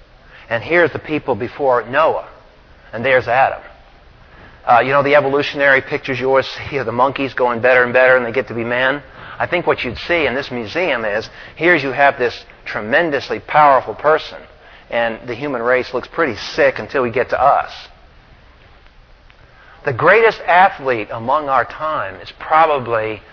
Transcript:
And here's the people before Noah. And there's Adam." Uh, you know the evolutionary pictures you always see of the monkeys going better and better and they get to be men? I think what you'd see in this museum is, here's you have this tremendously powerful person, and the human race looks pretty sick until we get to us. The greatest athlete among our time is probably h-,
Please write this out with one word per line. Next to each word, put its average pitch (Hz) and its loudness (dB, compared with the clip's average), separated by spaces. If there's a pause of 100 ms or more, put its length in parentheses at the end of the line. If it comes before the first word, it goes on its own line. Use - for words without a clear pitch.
(500)
And 113 -4
here's 165 2
the 127 -8
people 143 -4
before 120 -2
Noah. 123 -2 (640)
And 117 -8
there's 127 2
Adam." 120 0 (1040)
Uh, 120 4
you 127 0
know 143 4
the 143 2
evolutionary 139 2
pictures 139 -6
you 131 -2
always 135 2
see - -10
of 127 -4
the 110 -4
monkeys 127 0
going 120 0
better 123 4
and 120 0
better 127 6
and 127 2
they 117 -4
get 123 -2
to 110 -12
be 117 -6
men? 127 -2 (380)
I 120 -2
think 170 -4
what 147 0
you'd 113 -8
see 170 -2
in 120 -2
this 135 -6
museum 123 -4
is, 107 -4 (280)
here's 170 2
you 135 -4
have 135 2
this 120 -2 (180)
tremendously 127 -2
powerful 135 4
person, 147 -2 (520)
and 117 -4
the 123 -8
human 127 -6
race 127 0
looks 117 -6
pretty 143 -2
sick - 0
until 117 -4
we 120 -2
get 117 -2
to - -2
us. 117 2 (2000)
The 143 -4
greatest 202 4
athlete 143 2
among 131 -4
our 127 2
time 117 -8
is 87 -18
probably 123 0
h-, 104 -14 (120)